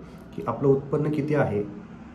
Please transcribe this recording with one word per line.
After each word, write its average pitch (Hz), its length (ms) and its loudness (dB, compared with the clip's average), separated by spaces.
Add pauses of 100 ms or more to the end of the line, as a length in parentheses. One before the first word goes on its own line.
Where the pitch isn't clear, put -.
(340)
की - 120 -8
आपलं 139 220 2
उत्पन्न 147 420 4
किती 147 240 0
आहे 104 300 2 (500)